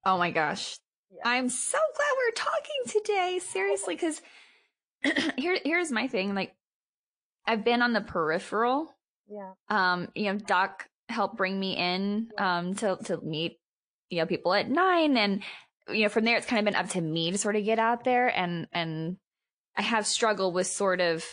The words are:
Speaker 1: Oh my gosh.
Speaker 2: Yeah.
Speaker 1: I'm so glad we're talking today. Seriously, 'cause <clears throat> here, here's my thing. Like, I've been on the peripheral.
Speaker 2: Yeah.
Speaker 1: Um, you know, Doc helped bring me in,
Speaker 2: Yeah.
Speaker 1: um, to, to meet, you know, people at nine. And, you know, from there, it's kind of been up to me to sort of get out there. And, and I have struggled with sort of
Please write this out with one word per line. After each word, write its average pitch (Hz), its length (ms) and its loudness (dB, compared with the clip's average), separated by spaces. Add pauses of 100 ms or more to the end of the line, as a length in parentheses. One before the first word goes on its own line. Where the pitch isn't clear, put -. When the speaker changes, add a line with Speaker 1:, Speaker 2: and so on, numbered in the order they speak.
Speaker 1:
Oh 190 140 4
my 175 120 2
gosh. 156 480 -2 (340)
Speaker 2:
Yeah. 175 120 -16
Speaker 1:
I'm 247 240 2
so - 300 -2 (180)
glad 587 100 2 (100)
we're 480 160 2 (120)
talking 494 580 -2
today. 370 380 0
Seriously, 392 560 -2
'cause 320 240 -2 (840)
<clears throat> 311 340 0
here, 339 280 0
here's 330 260 0
my 233 180 -2
thing. - 260 -2
Like, 190 200 -4 (920)
I've 220 180 0
been 240 180 4
on 240 100 2
the 214 80 2
peripheral. 202 920 0 (340)
Speaker 2:
Yeah. 196 240 -14 (160)
Speaker 1:
Um, 180 460 0
you 208 180 -4
know, 208 60 -4
Doc 196 480 0 (220)
helped 226 280 -2
bring 190 220 0
me 190 180 -2
in, 202 600 0
Speaker 2:
Yeah. 180 200 2
Speaker 1:
um, 180 180 -4
to, 196 280 0
to 170 160 -4
meet, 160 380 -4 (500)
you 175 100 -4
know, 160 80 2
people 180 280 0
at 202 140 2
nine. 320 480 4
And, 202 260 2 (460)
you 214 140 0
know, 208 60 4
from 220 160 2
there, 233 120 4
it's - 100 -2
kind 233 140 2
of 214 40 0
been 202 160 2
up 180 100 -4
to 185 100 -2
me 165 320 0
to 202 60 -2
sort 208 180 0
of 208 80 0
get 220 140 2
out 233 260 0
there. 247 240 4
And, 175 440 -2
and 165 440 -4 (600)
I 208 60 -2
have 214 240 0
struggled 190 480 2
with 180 120 2
sort 185 340 0
of 170 320 2